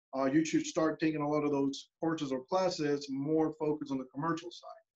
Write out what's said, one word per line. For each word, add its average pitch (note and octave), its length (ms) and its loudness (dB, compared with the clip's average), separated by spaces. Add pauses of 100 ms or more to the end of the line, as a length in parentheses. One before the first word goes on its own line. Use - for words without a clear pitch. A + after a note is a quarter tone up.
(160)
uh, C3+ 80 2
you D3 200 4
should D#3+ 220 0
start D#3 320 0
taking D#3 220 0
a D3+ 80 0
lot D3+ 160 2
of C#3+ 60 2
those C#3 400 0 (100)
courses D#3+ 320 -2
or C3 120 -2
classes D#3 680 0
more D#3 480 2
focused D3+ 340 -2
on C3+ 60 0
the B2+ 160 -6
commercial D#3 360 -2
side. - 200 -16 (260)